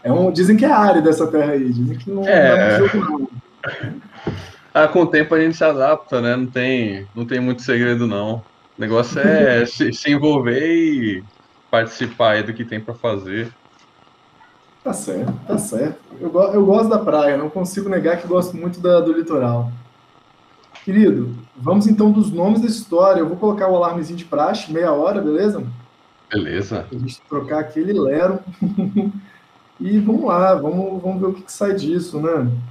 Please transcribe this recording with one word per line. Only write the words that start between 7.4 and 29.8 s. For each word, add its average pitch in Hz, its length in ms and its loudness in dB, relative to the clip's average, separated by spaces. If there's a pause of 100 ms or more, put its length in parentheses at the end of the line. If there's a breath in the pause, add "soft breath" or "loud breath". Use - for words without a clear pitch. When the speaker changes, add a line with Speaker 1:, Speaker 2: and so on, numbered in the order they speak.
Speaker 2:
muito 127 220 -4
segredo, 120 440 0
não. 104 300 -4
O - 440 -18
negócio 117 400 -2
é 139 460 2
Speaker 1:
<laughs> - 20 -10
Speaker 2:
se, 120 240 -2
se 147 180 -6
envolver 143 640 0
e 123 500 -2 (460)
participar 113 600 0
aí 107 100 0
do 113 120 -8
que 117 100 -10
tem 107 160 -10
pra 117 140 -12
fazer. 107 580 -6 (1300)
Speaker 1:
Tá - 120 -6
certo, - 400 -6 (120)
tá 226 120 -2
certo. - 400 -6 (200)
Eu 165 120 -6
go-, 180 240 2
eu 202 100 4
gosto 214 240 4
da 220 100 2
praia, 147 380 2
não 151 140 -4
consigo 190 380 -6
negar 170 280 0
que 170 100 -10
gosto 175 300 -2
muito 175 240 -8
da, 180 180 4
do 160 140 0
litoral. 127 580 -2 (1160)
Querido, 156 480 2 (200)
vamos 190 320 2
então 208 240 4
dos 208 200 4
nomes 196 320 2
da 240 40 0
história. 185 540 2
Eu 156 80 0
vou 180 80 -6
colocar 202 320 0
o 185 80 2
alarmezinho 170 400 -2
de - 80 -12
praxe, 156 480 -2
meia 165 200 0
hora, 170 280 0
beleza? 160 420 0 (680)
Speaker 2:
Beleza. 92 580 -4
Speaker 1:
Pra 123 100 -12
gente 127 300 -10
trocar 147 300 -6
aquele 156 340 -4
lero. 170 460 0 (240)
<laughs> 196 480 -2 (720 loud breath)